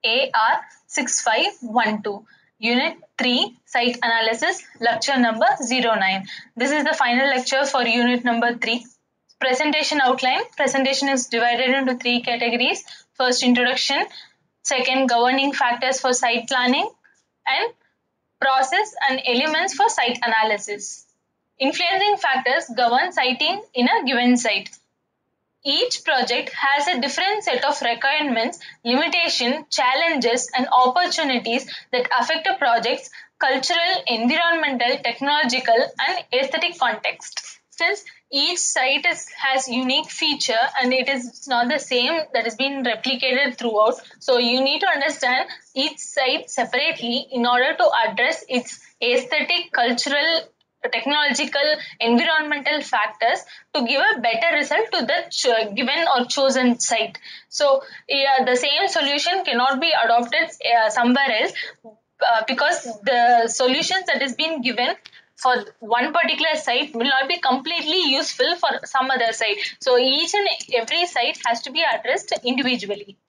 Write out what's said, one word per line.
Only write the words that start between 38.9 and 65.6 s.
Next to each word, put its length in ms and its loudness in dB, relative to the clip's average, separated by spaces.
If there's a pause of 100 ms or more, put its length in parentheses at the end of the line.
is, 220 -2 (100)
has 320 -2
unique 400 -2
feature 560 0 (160)
and 140 2
it 140 0
is 400 -6
not 200 0
the 100 0
same 420 0 (120)
that 120 -2
has 100 -4
been 300 -4
replicated 760 -2
throughout, 360 2 (240)
so 200 2
you 240 2
need 180 0
to 60 0
understand 600 0 (260)
each 240 -4
site 500 -2
separately 840 -2
in 140 -2
order 320 2
to 140 4 (160)
address 420 -2
its 320 -6 (220)
aesthetic, 680 -2
cultural, 680 0 (520)
technological, 680 0 (400)
environmental 840 2
factors 600 0 (300)
to 120 0
give 140 2
a 200 2
better 360 0
result 360 0
to 120 -2
the 260 -2
cho-, 440 0
given 300 -2 (120)
or 100 2
chosen 520 2
site. 400 -2 (300)
So, 340 2 (260)
yeah, 380 2
the 100 2
same 320 0
solution 560 0
cannot 360 0
be 120 2 (120)
adopted, 460 2 (240)
uh, 160 4
somewhere 400 2 (120)
else, 100 -2 (320)
uh, 640 0
because 380 0 (180)
the 460 6
solutions 580 0
that 160 0
is 120 -4
being 280 -4
given 320 0 (420)
for 280 2 (160)